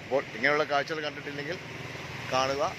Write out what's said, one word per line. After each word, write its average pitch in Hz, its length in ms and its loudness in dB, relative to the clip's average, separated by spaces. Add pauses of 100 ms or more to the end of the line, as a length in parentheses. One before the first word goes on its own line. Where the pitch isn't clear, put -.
അപ്പോൾ 135 180 2 (140)
ഇങ്ങനെയുള്ള 143 360 6
കാഴ്ചകൾ 143 340 2
കണ്ടിട്ടില്ലെങ്കിൽ 147 520 -6 (720)
കാണുക. 135 320 4 (160)